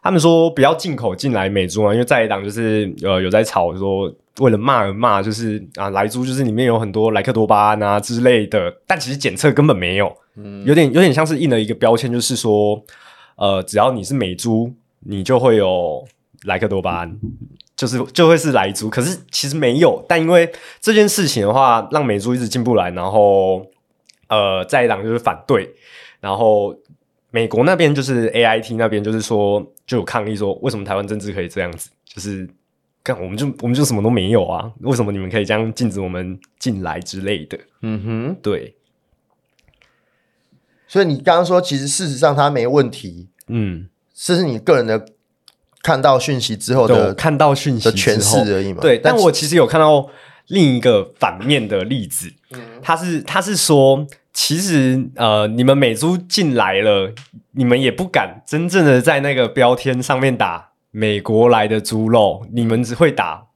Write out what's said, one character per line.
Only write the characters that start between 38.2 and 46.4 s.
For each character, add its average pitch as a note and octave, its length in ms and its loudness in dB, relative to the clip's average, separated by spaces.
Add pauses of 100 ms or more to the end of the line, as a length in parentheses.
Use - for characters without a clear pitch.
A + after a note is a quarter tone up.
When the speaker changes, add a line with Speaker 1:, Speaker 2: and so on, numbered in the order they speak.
Speaker 1:
对。 D2+ 340 -6 (2000)
Speaker 2:
所 G3 140 0
以 F#3+ 40 4
你 D3 100 0
刚 E3+ 220 2
刚 F3 80 2
说， F3+ 160 2
其 D3+ 160 -4
实 C#3 100 -6
事 D#3 220 -4
实 C3 80 -6
上 C#3+ 180 2
它 C#3+ 140 4
没 A#2+ 180 -2
问 B2+ 240 2
题， F2+ 380 -16 (180)
Speaker 1:
嗯。 F#2+ 400 -4 (260)
Speaker 2:
这 - 220 -2
是 F3+ 80 0
你 A#2+ 160 -4
个 E3+ 160 4
人 A#2+ 100 0
的 A2 200 -2 (760)
看 C#3 200 0
到 C3 180 4
讯 C3 200 -2
息 G#2+ 180 -6